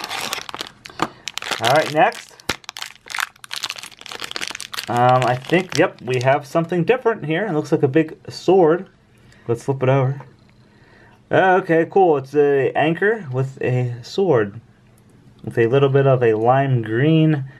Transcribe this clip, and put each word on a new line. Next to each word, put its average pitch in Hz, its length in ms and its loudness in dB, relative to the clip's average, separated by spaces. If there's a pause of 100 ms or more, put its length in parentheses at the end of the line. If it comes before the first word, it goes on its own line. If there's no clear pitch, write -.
(1600)
all 117 120 2
right, 151 200 2
next. 180 440 -2 (2500)
Um, 123 360 4
I 123 120 0
think, 180 400 -2
yep, 180 240 0
we 123 220 -4
have 135 240 2
something 165 380 -2
different 226 400 0
here. 160 220 -2
It 165 60 -4
looks 151 200 -4
like 226 100 0
a 143 60 4
big 156 280 0 (140)
sword. 180 580 2 (580)
Let's 117 180 -4
flip 135 180 -4
it 127 60 2
over. 135 340 0 (1080)
Okay, 170 600 2
cool. 180 280 4
It's 135 160 -8
a 143 420 2
anchor 170 560 0
with 135 280 -4
a 123 420 -2
sword 113 580 0 (840)
with 113 140 -6
a 117 80 4
little 139 240 4
bit 135 160 4
of 123 160 4
a 113 120 4
lime 127 480 2
green 147 600 2 (160)